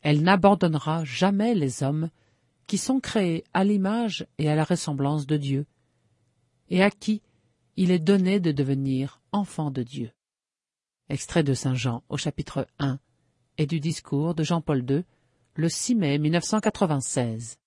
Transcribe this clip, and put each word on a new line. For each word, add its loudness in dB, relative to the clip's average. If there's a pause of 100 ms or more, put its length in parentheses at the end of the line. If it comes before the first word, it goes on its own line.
Elle 2
n'abandonnera 4
jamais 2
les 0
hommes -2 (560)
qui -2
sont 0
créés -2 (100)
à 2
l'image 0 (100)
et 0
à 2
la 2
ressemblance -2
de 0
Dieu, -2 (1000)
et 4
à 4
qui -4 (540)
il 2
est 4
donné 4
de 2
devenir -2 (120)
enfant -4
de -4
Dieu. -8 (960)
Extrait -2
de 0
Saint -2
Jean -4
au -8
chapitre -6 (100)
un -2 (580)
et 0
du -2
discours -2
de 0
Jean-Paul 0
deux, 0 (520)
le 0
six 0
mai 2
mille 2
neuf 0
cent 0
quatre-vingt-seize. -2